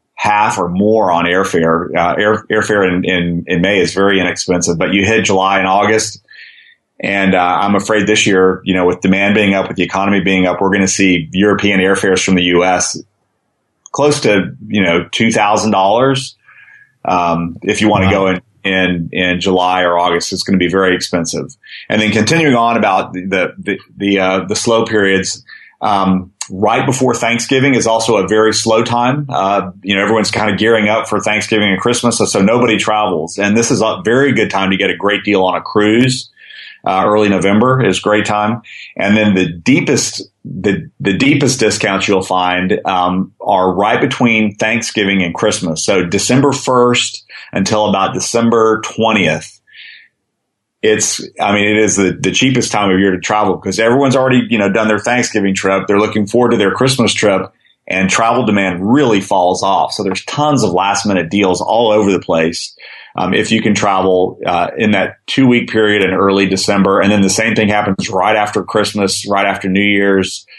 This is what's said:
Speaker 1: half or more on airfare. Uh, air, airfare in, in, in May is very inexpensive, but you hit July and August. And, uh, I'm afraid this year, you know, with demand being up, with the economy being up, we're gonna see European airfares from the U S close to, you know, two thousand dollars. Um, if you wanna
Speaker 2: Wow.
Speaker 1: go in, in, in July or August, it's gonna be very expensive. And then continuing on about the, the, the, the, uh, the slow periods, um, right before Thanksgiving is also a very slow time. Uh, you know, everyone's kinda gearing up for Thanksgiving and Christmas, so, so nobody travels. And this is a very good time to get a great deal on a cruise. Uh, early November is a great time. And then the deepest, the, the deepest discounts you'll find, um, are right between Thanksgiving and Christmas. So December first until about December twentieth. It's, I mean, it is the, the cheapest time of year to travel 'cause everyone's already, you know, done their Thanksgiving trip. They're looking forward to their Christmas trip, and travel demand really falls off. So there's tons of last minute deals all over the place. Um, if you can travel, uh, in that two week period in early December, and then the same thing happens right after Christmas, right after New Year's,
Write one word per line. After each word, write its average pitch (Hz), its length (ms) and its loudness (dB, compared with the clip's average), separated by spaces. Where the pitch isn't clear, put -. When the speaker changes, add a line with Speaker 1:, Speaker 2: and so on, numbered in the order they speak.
Speaker 1:
half 107 420 0
or 87 120 -2
more 101 420 2
on 85 140 0
airfare. 87 680 0
Uh, 85 220 0
air, 104 320 0
airfare 104 380 0
in, 90 180 -2
in, 87 400 -2
in 87 160 -2
May 98 200 2
is 82 120 -2
very 98 260 0
inexpensive, 87 600 -2
but 90 160 0
you 98 100 0
hit 110 200 0
July 95 340 0
and 95 80 0
August. 104 560 0
And, 98 360 0
uh, - 40 2
I'm 90 360 0
afraid 101 320 0
this 107 180 2
year, 92 380 2
you 95 100 -2
know, 90 140 2
with 87 140 0
demand 98 340 2
being 104 180 2
up, 95 140 -2
with 80 100 -8
the 95 60 -2
economy 98 380 0
being 92 260 0
up, 87 120 -2
we're 95 140 0
gonna 98 140 2
see 90 460 0
European 98 480 2
airfares 95 440 2
from 95 80 2
the 90 120 2
U 87 180 2
S 90 360 0
close 143 300 0
to, 101 340 0
you 104 140 0
know, 87 300 0
two 113 200 0
thousand 104 380 0
dollars. 113 640 0
Um, 85 560 -2
if 104 180 -2
you 107 100 2
wanna 98 180 2
Speaker 2:
Wow. 95 40 2
Speaker 1:
go 98 160 2
in, 92 140 -2
in, 90 480 -2
in 90 280 -2
July 92 440 0
or 87 160 2
August, 87 340 -2
it's 92 80 -6
gonna 98 160 -2
be 90 120 0
very 92 260 2
expensive. 82 600 -6
And 107 120 -2
then 107 100 0
continuing 123 440 2
on 117 200 2
about 104 380 0
the, 92 80 -8
the, 92 380 -2
the, 95 200 -6
the, 101 240 0
uh, 92 260 0
the 98 100 -6
slow 113 300 0
periods, 98 580 0
um, 95 500 0
right 107 380 0
before 127 260 0
Thanksgiving 127 640 0
is 107 100 0
also 113 320 2
a 95 100 0
very 110 260 4
slow 113 300 0
time. 123 460 -2
Uh, 95 420 -2
you 98 120 -2
know, 98 60 0
everyone's 107 300 0
kinda 104 240 -2
gearing 107 340 2
up 110 180 0
for 104 120 -2
Thanksgiving 104 520 0
and 92 80 -2
Christmas, 120 380 0
so, 107 80 0
so 98 160 0
nobody 113 360 2
travels. 98 600 -2
And 101 180 0
this 117 140 2
is - 140 0
a 95 200 -2
very 131 280 2
good 107 180 0
time 95 220 -2
to 98 60 0
get 95 120 0
a 90 60 -4
great 98 280 -4
deal 101 200 2
on 90 120 0
a 82 60 -6
cruise. 113 680 0
Uh, 95 200 0
early 107 240 2
November 101 520 2
is 95 180 2
a - 20 -6
great 104 240 0
time. 107 360 -2
And 104 180 0
then 107 200 2
the 92 120 0
deepest, 123 720 -2
the, 95 560 -4
the 98 180 -2
deepest 135 400 2
discounts 101 520 0
you'll 98 120 2
find, 92 640 -2
um, 92 540 -2
are 92 340 0
right 107 280 0
between 113 540 0
Thanksgiving 110 680 -2
and 85 100 -4
Christmas. 85 480 -2
So 95 240 0
December 123 460 0
first 123 720 0
until 101 340 0
about 95 260 0
December 113 680 0
twentieth. 98 800 -2
It's, 110 440 0
I 101 140 0
mean, 104 160 0
it 107 80 2
is 101 180 2
the, 92 240 0
the 95 120 -2
cheapest 127 420 0
time 101 180 0
of 92 80 2
year 98 120 2
to 92 100 -4
travel 104 380 0
'cause 95 200 -4
everyone's 127 380 2
already, 127 320 2
you 113 80 0
know, 101 120 0
done 107 200 0
their 104 100 0
Thanksgiving 107 560 -2
trip. 95 320 -2
They're 101 100 2
looking 104 300 0
forward 120 240 2
to 120 60 2
their 98 160 0
Christmas 127 400 0
trip, 95 360 0
and 95 220 -2
travel 113 360 0
demand 95 400 0
really 117 360 2
falls 92 420 0
off. 92 300 0
So 104 100 -4
there's 95 220 -4
tons 143 400 0
of 92 60 0
last 95 340 0
minute 90 240 0
deals 92 320 0
all 110 320 2
over 104 180 2
the 90 80 0
place. 82 560 -2
Um, 92 200 -2
if 104 160 -2
you 110 100 2
can 107 140 0
travel, 92 680 0
uh, 87 320 -2
in 107 160 0
that 95 260 -2
two 131 200 2
week 120 220 2
period 107 320 2
in 92 140 0
early 98 320 2
December, 98 520 2
and 101 120 2
then 104 100 2
the 95 80 2
same 110 240 0
thing 110 160 2
happens 104 400 -2
right 98 260 2
after 104 280 -2
Christmas, 101 680 -2
right 101 160 0
after 98 240 -2
New 95 140 0
Year's, 98 640 0